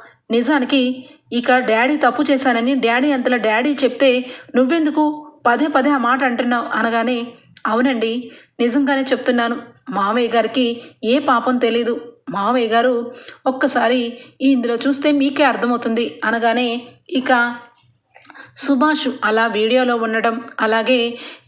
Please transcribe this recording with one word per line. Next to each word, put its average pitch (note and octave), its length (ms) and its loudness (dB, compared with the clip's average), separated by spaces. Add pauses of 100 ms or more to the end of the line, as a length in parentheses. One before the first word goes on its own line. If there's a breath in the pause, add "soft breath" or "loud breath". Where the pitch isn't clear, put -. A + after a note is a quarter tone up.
(300 loud breath)
నిజానికి B3 520 2 (500 loud breath)
ఇక A#3+ 320 2
డాడీ A3+ 340 2
తప్పు A#3+ 260 2
చేశానని C4 520 0
డాడీ B3 360 2
అంతలా B3 260 0
డాడీ A3 360 0
చెప్తే C4 360 2 (440 loud breath)
నువ్వెందుకు D4+ 500 2 (400)
పదే C4+ 240 2
పదే D4 240 2
ఆ C#4 80 2
మాట B3 240 0
అంటున్నావు?" A#3+ 500 -2
అనగానే A3+ 440 0 (480 loud breath)
"అవునండి A3+ 480 0 (460 loud breath)
నిజంగానే C4+ 440 0
చెప్తున్నాను, A#3+ 540 -2 (340)
మావయ్య G#3+ 380 0
గారికి A#3 380 0 (360 loud breath)
ఏ A3+ 160 2
పాపం B3+ 380 0
తెలీదు. A#3 380 0 (340)
మావయ్య A3 380 -2
గారు A#3 260 2 (520 loud breath)
ఒక్కసారి B3+ 560 0 (360 loud breath)
ఈ C4+ 140 2
ఇందులో A#3+ 260 0
చూస్తే C#4 360 0
మీకే C#4+ 320 2
అర్థమవుతుంది" A#3+ 600 0 (160)
అనగానే A#3 460 0 (480)
ఇక C4 140 0 (1300 loud breath)
సుభాష్ C#4+ 500 2 (160)
అలా A3 240 2
వీడియోలో A#3+ 500 0
ఉండడం, A3+ 380 -2 (260)
అలాగే A3+ 380 2 (480 loud breath)